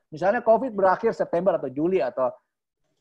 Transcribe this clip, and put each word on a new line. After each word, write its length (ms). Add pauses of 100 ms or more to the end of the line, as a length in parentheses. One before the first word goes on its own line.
(140)
Misalnya 320
covid 280
berakhir 400
September 440
atau 120
Juli 320
atau 280 (720)